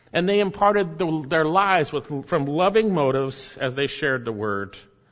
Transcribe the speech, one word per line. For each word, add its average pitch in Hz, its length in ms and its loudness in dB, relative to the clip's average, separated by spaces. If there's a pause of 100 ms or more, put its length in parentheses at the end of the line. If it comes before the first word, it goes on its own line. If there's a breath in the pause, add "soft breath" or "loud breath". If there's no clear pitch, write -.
(120)
and 175 160 0
they 202 100 2
imparted 202 600 2
the, 160 280 -2
their 160 180 2
lives 185 480 2
with, 143 360 -6
from 147 180 0
loving 190 480 2
motives 135 640 0
as 127 140 -2
they 139 140 -2
shared 131 360 -2
the 117 60 -4
word. 101 480 -4 (340 soft breath)